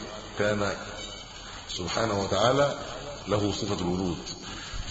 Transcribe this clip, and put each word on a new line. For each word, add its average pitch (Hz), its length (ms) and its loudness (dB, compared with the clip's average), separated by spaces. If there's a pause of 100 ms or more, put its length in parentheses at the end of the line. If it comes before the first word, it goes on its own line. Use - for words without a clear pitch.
(380)
كان 101 340 2 (960)
سبحانه 101 540 2
وتعالى 120 520 6 (540)
له 101 240 4
صفة 98 280 0
الوجود. 90 360 2 (760)